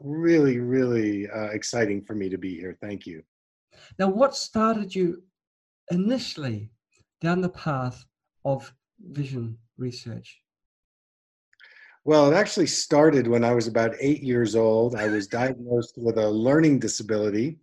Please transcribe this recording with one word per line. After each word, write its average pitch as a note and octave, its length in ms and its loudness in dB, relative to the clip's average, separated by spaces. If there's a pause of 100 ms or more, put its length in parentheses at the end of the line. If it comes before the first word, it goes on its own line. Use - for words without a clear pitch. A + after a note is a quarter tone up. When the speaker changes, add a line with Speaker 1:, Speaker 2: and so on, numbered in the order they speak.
Speaker 1:
really, D3 580 2
really, A#2+ 720 0
uh, G#2+ 160 -6
exciting G#2 580 -4
for A2 100 -12
me G2 140 -6
to F#2 100 -6
be F2+ 180 -10
here. F2 260 -12
Thank G#2 240 -12
you. E2 160 -16 (760)
Speaker 2:
Now, F#3+ 100 0
what A#3 280 6
started A3 580 -2
you F3+ 280 -2 (680)
initially E3 800 -2 (500)
down F3 200 0
the F3+ 80 -2
path C3 560 -6 (400)
of C3+ 300 -4 (260)
vision C3 560 -8 (220)
research? A#2 640 -12 (1600)
Speaker 1:
Well, D3 280 6
it - 20 4
actually G3 320 2
started D3 600 4
when A#2 160 2
I A#2+ 100 2
was A#2 140 0
about A2+ 320 0
eight C#3+ 240 0
years A#2+ 320 0
old. A2+ 400 2
I G#2+ 100 -4
was G#2+ 220 -2
diagnosed A#2+ 680 -4
with A#2 220 0
a G#2+ 100 2
learning C3+ 520 4
disability. G#2+ 840 -4